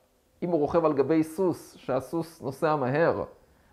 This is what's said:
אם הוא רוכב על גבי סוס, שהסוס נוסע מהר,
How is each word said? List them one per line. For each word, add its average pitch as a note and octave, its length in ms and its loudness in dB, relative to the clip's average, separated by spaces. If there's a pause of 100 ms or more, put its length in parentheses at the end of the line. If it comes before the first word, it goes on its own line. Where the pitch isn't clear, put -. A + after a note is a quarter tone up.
(420)
אם F3+ 80 -4
הוא E3 100 0
רוכב D#3+ 240 2
על D#3 80 2
גבי C#3+ 320 2
סוס, E3+ 520 -4
שהסוס C3+ 680 -6
נוסע D3+ 340 0
מהר, C3 480 0 (480)